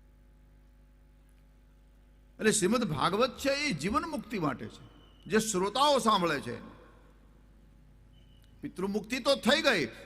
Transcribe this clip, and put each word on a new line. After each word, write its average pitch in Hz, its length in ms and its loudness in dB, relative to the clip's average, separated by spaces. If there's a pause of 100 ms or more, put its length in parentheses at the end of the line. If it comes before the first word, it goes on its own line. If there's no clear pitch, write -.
(2500)
એટલે 214 140 4
શ્રીમદ 220 320 2
ભાગવત 175 540 0
છે 277 100 -2
એ 277 240 0
જીવન 196 300 -2
મુક્તિ 285 360 -8
માટે 131 300 -4
છે, - 320 -20 (240)
જે 180 140 0
શ્રોતાઓ 214 600 2
સાંભળે 175 420 2
છે. 117 200 -10 (2000)
પિતૃ 170 260 -6
મુક્તિ 214 340 -4
તો 277 160 2
થઈ 285 260 2
ગઈ, 202 260 2 (180)